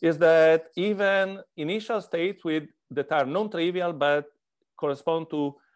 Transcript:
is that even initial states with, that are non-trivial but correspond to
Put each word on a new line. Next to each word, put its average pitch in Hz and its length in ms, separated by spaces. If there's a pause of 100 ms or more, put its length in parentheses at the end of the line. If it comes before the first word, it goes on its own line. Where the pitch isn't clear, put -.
is 165 180
that 165 560
even 196 640 (180)
initial 208 440
states 180 420
with, 156 200 (280)
that 139 200
are 147 140
non-trivial 175 680
but 147 320 (520)
correspond 160 520
to 143 260 (200)